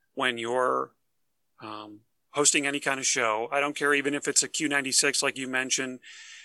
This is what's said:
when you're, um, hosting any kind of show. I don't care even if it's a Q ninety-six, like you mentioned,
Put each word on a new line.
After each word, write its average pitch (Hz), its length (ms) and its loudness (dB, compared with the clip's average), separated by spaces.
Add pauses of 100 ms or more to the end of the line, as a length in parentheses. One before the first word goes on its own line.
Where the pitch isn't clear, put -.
(140)
when 127 240 0
you're, 127 540 0 (720)
um, 107 380 -14 (360)
hosting 143 300 4
any 143 140 0
kind 135 200 0
of 131 60 -6
show. 113 460 2
I 139 80 2
don't 147 160 -2
care 147 180 2
even 143 220 2
if 143 120 -4
it's 143 140 2
a 143 60 -2
Q 151 200 -4
ninety-six, 139 540 2
like 135 160 0
you 131 100 -6
mentioned, 131 520 -2 (460)